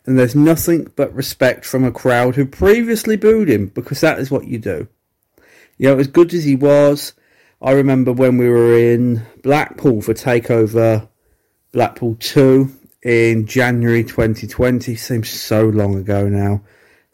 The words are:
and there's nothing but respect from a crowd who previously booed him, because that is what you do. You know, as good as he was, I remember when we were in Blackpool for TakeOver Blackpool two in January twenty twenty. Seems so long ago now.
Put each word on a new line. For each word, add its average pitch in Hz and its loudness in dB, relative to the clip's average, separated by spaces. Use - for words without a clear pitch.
and 131 0
there's 127 2
nothing 160 0
but 139 -4
respect 127 -2
from 131 -2
a 127 0
crowd 123 0
who 139 0
previously 220 0
booed 214 2
him, 104 0
because - -10
that 147 0
is 135 -8
what 135 -4
you 117 -10
do. 95 -8
You 131 0
know, 135 4
as 135 2
good 170 2
as 175 -4
he 139 2
was, 143 2
I 131 0
remember 131 2
when 127 2
we 123 2
were 117 4
in 117 0
Blackpool 135 -2
for 113 -4
TakeOver 113 0
Blackpool 120 -4
two 135 2
in 113 0
January 120 0
twenty 110 -4
twenty. 123 -4
Seems 113 -8
so - -2
long 104 0
ago 101 -2
now. 101 -2